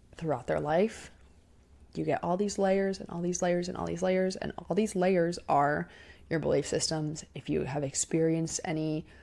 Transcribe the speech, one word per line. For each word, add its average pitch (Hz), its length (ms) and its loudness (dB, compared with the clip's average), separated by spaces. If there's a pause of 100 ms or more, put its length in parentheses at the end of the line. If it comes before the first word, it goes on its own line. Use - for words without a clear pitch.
(160)
throughout 139 300 -2
their 156 140 0
life, 165 500 2 (840)
you 160 100 -4
get 156 180 0
all 175 140 0
these 202 220 -2
layers 196 420 2
and - 100 -14
all 170 100 -6
these 175 220 -2
layers 175 260 2
and - 80 -6
all 170 100 -4
these 170 160 -4
layers, 185 340 2
and - 220 -6
all - 180 -4
these 214 180 0
layers 180 440 2 (100)
are 151 400 4 (400)
your 165 100 0
belief 147 280 2
systems. 156 580 -2 (100)
If - 140 -12
you 147 160 0
have 143 180 -4
experienced 160 800 0
any 156 400 -2 (180)